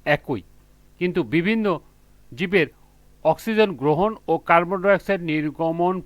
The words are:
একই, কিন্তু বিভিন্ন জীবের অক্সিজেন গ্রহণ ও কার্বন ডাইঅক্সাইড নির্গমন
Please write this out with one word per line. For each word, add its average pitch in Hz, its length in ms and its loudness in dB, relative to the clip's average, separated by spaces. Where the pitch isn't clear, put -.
একই, 139 380 -2
কিন্তু 175 240 -2
বিভিন্ন 175 580 0
জীবের 175 320 0
অক্সিজেন 208 500 0
গ্রহণ 151 400 0
ও 165 100 0
কার্বন 175 440 2
ডাইঅক্সাইড 196 400 0
নির্গমন 165 840 -2